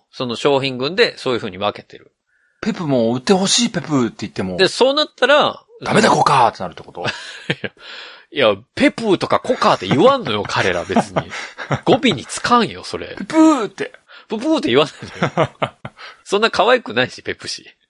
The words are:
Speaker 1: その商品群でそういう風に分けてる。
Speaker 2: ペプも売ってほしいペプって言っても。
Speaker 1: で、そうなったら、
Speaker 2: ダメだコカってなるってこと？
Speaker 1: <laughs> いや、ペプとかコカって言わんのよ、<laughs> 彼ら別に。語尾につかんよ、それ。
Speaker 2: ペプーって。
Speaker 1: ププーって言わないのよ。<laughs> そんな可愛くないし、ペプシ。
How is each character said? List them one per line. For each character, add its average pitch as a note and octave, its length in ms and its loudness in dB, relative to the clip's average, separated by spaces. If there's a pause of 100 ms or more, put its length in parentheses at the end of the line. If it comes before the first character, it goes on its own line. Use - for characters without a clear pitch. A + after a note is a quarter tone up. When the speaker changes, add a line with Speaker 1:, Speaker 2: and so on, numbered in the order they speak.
(120)
Speaker 1:
そ - 140 -8
の A#2+ 100 -6
商 C#3 260 2
品 C3 160 -4
群 C#3+ 180 -4
で A3+ 220 0
そ C3+ 140 -4
う - 20 0
い A2+ 40 0
う - 20 -8
風 G2+ 120 -8
に F2+ 60 -14
分 G2+ 220 -2
け - 80 -20
て - 100 -20
る。 - 140 -20 (500)
Speaker 2:
ペ A3+ 120 -2
プ F3+ 140 -8
も A#2+ 280 2
売 B2+ 40 -4
っ - 20 -8
て - 120 2
ほ F3+ 140 2
し A#3+ 200 2
い - 20 -10
ペ E3 120 -6
プ C#3 260 0
っ - 20 -8
て - 100 -12
言 G#2 100 -8
っ - 40 -18
て G#2 100 -6
も。 F#2 140 -4
Speaker 1:
で、 F#3 100 4
そ C4 240 2
う - 20 -2
な D4+ 100 0
っ D4+ 120 -2
た B3 120 2
ら、 C#4 360 2 (180)
Speaker 2:
ダ - 120 -4
メ G#3 80 4
だ A3 80 4
コ - 140 2
カ - 260 4
っ - 40 -2
て - 80 -14
な F#2 60 -6
る D#2+ 60 -16
っ - 20 -20
て - 80 -18
こ - 80 -20
と？ F2 160 -10
Speaker 1:
<laughs> - 1200 -10
い D3 60 -8
や、 A2 180 4 (200)
ペ C#4 160 2
プ G#3 260 0
と - 100 -4
か - 120 2
コ B3 160 -2
カ F3 200 4
っ - 40 -2
て F#2 80 -6
言 B2 160 4
わ C4+ 140 6
ん A#3 60 -8
の C#3 80 -4
よ、 G#2 120 -2
<laughs> - 40 -10
彼 G2 260 0
ら E2+ 100 -2
別 - 280 -2
に。 C#3+ 100 -2 (640)
語 F#3+ 80 4
尾 B3 200 2
に A2 120 -8
つ - 160 -12
か A#3+ 180 2
ん F#3 100 0
よ、 F2+ 140 -12
そ - 140 -8
れ。 E2 200 -12
Speaker 2:
ペ - 80 -10
プ D#4 100 -6
ー D#4 320 6
っ - 20 -18
て。 - 240 -8 (340)
Speaker 1:
プ A3+ 100 -4
プ A3 80 -6
ー D#4+ 120 2
っ A3+ 40 -2
て D#4 60 -2
言 A#2+ 100 2
わ D3+ 80 6
な - 60 -6
い - 440 -6
の E3 80 2
よ。 - 60 0 (400)
<laughs> - 340 -20
そ - 140 -2
ん G#3 40 -2
な A3 100 2
可 G3 180 2
愛 B3+ 140 2
く D3+ 100 -12
な B2 100 2
い - 60 -2
し、 - 140 -18
ペ F#2+ 100 -6
プ - 140 -12
シ。 - 160 -12 (260)